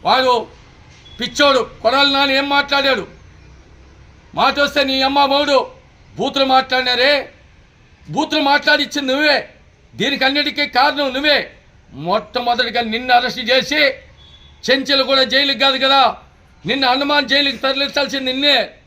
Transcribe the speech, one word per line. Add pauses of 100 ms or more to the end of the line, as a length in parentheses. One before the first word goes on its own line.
వాడు (720)
పిచ్చోడు (120)
కొడాలి
నాని
ఏం
మాట్లాడాడు, (1300)
మాట
వస్తే
నీ
అమ్మ
మౌడు (500)
బూతులు
మాట్లాడినారే, (800)
బూతులు
మాట్లాడిచ్చింది
నువ్వే, (460)
దీనికి
అన్నిటికీ
కారణం
నువ్వే. (420)
మొట్టమొదటిగా
నిన్ను
అరెస్ట్
చేసి (920)
చెంచులు
కూడా
జైలుకి
కాదు
కదా, (500)
నిన్ను
హనుమాన్
జైలుకి
తరలించాల్సింది
నిన్నే. (180)